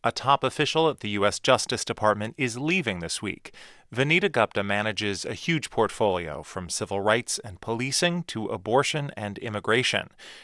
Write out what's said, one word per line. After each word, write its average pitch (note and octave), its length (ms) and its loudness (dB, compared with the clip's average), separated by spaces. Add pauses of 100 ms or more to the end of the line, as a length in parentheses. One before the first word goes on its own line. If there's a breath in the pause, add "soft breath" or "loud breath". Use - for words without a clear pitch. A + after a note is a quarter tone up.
a A#2 80 2
top C#3 320 2
official D3+ 460 2
at - 120 -4
the G#2+ 80 -4
U G2+ 160 2
S G2+ 140 2
Justice - 440 2
Department G#2+ 540 2
is A#2+ 200 -2
leaving C3+ 420 -2
this E2 220 -6
week. - 320 -8 (400 loud breath)
Vanita D#3+ 380 2
Gupta G#2 320 2
manages G#2 640 -2
a - 80 -4
huge D#3+ 360 -2
portfolio, F2+ 760 0
from F2+ 260 -10
civil G2+ 320 -4
rights A2 420 2
and G2+ 180 -14
policing C3+ 640 0
to A2 220 -6
abortion C3 720 0
and G2+ 220 -6
immigration. G#2+ 680 0 (340 loud breath)